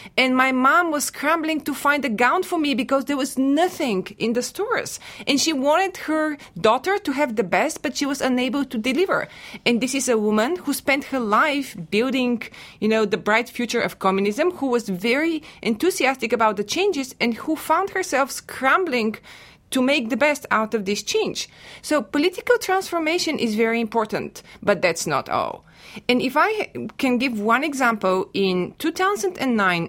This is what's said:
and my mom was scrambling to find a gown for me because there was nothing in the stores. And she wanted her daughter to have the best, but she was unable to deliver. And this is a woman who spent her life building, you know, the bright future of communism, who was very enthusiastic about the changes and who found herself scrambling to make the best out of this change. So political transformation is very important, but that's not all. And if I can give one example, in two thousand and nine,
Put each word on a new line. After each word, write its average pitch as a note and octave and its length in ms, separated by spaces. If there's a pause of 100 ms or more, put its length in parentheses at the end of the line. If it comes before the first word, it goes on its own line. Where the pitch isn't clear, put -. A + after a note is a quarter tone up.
(160)
and B3+ 180
my C4 180
mom D4 380
was D4 140
scrambling D#4+ 580
to C#4+ 120
find C#4+ 300
a C#4+ 40
gown B3 360
for F4 140
me C#4+ 160
because C4 300
there C#4+ 140
was C4 180
nothing C#4 720 (120)
in A#3 140
the A#3+ 100
stores. - 560 (280)
And C#4 120
she D#4+ 140
wanted D#4 460 (100)
her D#4 300 (200)
daughter B3 380
to F4 160
have B3+ 240
the A3 80
best, G3 380
but D4 120
she D4 120
was C#4 160
unable C4 420
to C4 140
deliver. B3+ 500 (380)
And A#3+ 160
this C4 120
is C4 140
a A#3 80
woman G#3+ 400
who C#4+ 160
spent C#4 320
her C4+ 160
life C4 560 (140)
building, B3 520 (380)
you G#3 80
know, A3 160
the G#3 140
bright A3 320
future A#3+ 320
of - 160
communism, G3+ 540
who C#4 160
was A#3+ 200
very C4 540 (180)
enthusiastic C4 720
about A3 240
the G3+ 80
changes D#4 560
and A#3 140
who D#4 200
found E4+ 360
herself C#4 400
scrambling - 320 (1080)
to C4 120
make C4 260
the C4 80
best C#4+ 340
out A3 240
of G#3+ 100
this G3+ 180
change. - 460 (340)
So D4+ 200
political F#4 560
transformation F4 800
is A3 160
very A3+ 260
important, G#3+ 600 (200)
but F#3 200
that's E3+ 240
not C#3 220
all. - 360 (440)
And B3 140
if C4 140
I G4+ 340 (260)
can B3 220
give A#3+ 220
one A#3 240
example, A#3 680
in F#3 460
two D#4+ 140
thousand F#4+ 460
and B3+ 180
nine, F3+ 320